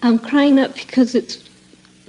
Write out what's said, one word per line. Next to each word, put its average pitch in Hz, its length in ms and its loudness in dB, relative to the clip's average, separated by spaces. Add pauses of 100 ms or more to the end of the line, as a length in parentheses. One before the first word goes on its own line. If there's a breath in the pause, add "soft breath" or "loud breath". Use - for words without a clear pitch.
I'm 233 160 2
crying 285 380 2
not 269 180 0
because 254 400 -2
it's - 340 -6 (600)